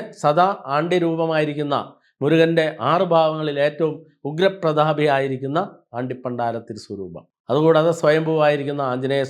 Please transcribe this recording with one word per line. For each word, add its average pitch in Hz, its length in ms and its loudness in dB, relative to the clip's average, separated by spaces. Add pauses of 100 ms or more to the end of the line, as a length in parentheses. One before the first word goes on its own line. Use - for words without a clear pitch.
(200)
സദാ 156 260 4 (280)
ആണ്ടി 170 300 0
രൂപമായിരിക്കുന്ന 151 720 -2 (460)
മുരുകൻ്റെ 160 440 4 (240)
ആറ് 185 220 2
ഭാവങ്ങളിൽ 156 440 0 (120)
ഏറ്റവും 156 280 -2 (340)
ഉഗ്രപ്രതാപിയായിരിക്കുന്ന 151 1300 0 (400)
ആണ്ടിപ്പണ്ടാര 123 580 -6 (120)
തിരുസ്വരൂപം. 98 560 -12 (260)
അതുകൂടാതെ 156 500 4
സ്വയംഭൂവായിരിക്കുന്ന 151 800 0 (100)
ആഞ്ജനേയ 131 380 -2